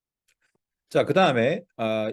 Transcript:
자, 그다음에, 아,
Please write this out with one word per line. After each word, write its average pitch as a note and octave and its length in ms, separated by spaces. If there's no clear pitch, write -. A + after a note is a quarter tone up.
자, C#3 160
그다음에, D3 580
아, A2 360